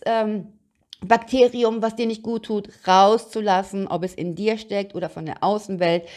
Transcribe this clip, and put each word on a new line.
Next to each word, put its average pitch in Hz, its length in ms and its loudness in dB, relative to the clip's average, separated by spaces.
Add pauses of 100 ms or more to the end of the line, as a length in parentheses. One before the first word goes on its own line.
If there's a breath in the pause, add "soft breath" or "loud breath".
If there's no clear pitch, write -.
Ähm, 220 480 -2 (500)
Bakterium, 233 760 2
was 220 140 -2
dir 233 100 -2
nicht 220 160 -4
gut 226 220 -6
tut, 208 260 -6 (180)
rauszulassen, 196 1000 2
ob 170 160 -4
es 185 100 -6
in 170 220 -8
dir 214 240 -2
steckt 202 340 -6
oder 175 160 -6
von 160 160 -12
der - 180 -8
Außenwelt. 180 600 0 (140 loud breath)